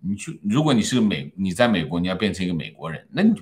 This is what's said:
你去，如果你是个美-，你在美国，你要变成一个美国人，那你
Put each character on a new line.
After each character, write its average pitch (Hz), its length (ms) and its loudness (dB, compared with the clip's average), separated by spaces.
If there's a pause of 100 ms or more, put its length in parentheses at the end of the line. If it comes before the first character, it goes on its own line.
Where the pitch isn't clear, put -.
你 98 160 -4
去， - 260 -12
如 110 220 2
果 151 100 2
你 107 80 4
是 - 140 -2
个 120 40 4
美-， 80 380 0
你 95 140 -2
在 120 160 4
美 90 160 2
国， 76 160 -4
你 90 80 0
要 92 80 -2
变 95 180 0
成 90 100 -4
一 90 40 0
个 90 60 -2
美 64 180 -6
国 80 180 -10
人， - 220 -12
那 185 100 0
你 220 200 4